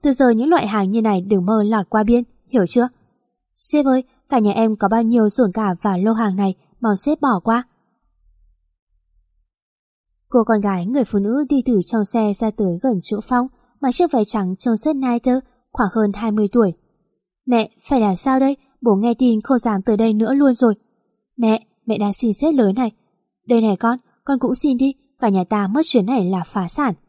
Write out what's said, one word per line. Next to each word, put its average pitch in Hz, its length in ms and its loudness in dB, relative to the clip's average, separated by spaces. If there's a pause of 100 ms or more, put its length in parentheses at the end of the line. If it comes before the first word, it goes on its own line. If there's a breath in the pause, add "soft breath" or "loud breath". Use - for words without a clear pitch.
Từ 285 100 0
giờ 262 180 4
những 233 200 0
loại 339 180 2
hàng 196 240 -2
như 226 100 0
này 202 200 0
đừng 190 240 0
mơ 214 180 2
lọt 208 260 -2
qua 214 140 0
biên, 233 200 2 (240)
hiểu 214 180 2
chưa?" 240 220 0 (680)
"Sếp 294 300 -2
ơi, 262 180 2 (260)
cả 269 100 0
nhà 208 120 2
em 220 240 0
có 208 120 -2
bao 226 160 2
nhiêu 226 260 2
ruộng 208 220 0
cả 202 300 -2
và 196 160 -2
lô 208 160 0
hàng 214 220 -2
này, 190 200 -2 (260)
mong 214 140 0
sếp 294 260 -4
bỏ 240 220 0
qua." 233 240 -2 (2500)
Cô 240 140 2
con 214 180 2
gái 190 240 -2
người 247 180 0
phụ 202 160 -2
nữ 240 300 -2
đi 277 160 0
từ 226 200 2
trong 214 200 -2
xe 214 280 -2
ra 214 180 -4
tới 180 300 -2
gần 233 200 0
chỗ 208 220 -6
Phong, 247 240 -2 (340)
mặc 254 100 0
chiếc 349 200 0
váy 220 140 2
trắng 190 300 -4
trông 233 200 -2
rất 302 200 -2
nai 247 240 -2
tơ, 254 200 0 (320)
khoảng 208 220 -2
hơn 214 200 2
hai 214 180 -6
mươi 214 200 0
tuổi. 208 220 2 (720)
"Mẹ, 233 240 0 (120)
phải 262 200 0
làm 196 140 2
sao 262 240 0
đây? 269 180 0 (240)
Bố 233 140 2
nghe 226 180 0
tin 226 280 2
không 254 160 0
dám 214 240 -2
tới 214 160 0
đây 220 160 2
nữa 220 200 0
luôn 277 200 4
rồi." 226 220 2 (640)
"Mẹ, 220 280 0 (200)
mẹ 220 120 -4
đang 202 160 -2
xin 220 200 -2
sếp 311 220 0
lớn 208 200 2
này." 233 160 -4 (560)
"Đây 233 140 2
này 214 140 2
con, 240 240 -2 (240)
con 269 160 -2
cũng 262 160 -2
xin 262 220 -2
đi, 269 160 0 (260)
cả 226 100 0
nhà 190 140 2
ta 202 240 -2
mất 240 160 0
chuyến 226 220 2
này 226 200 -2
là 180 180 -2
phá 185 240 -6
sản." 254 260 -4 (140)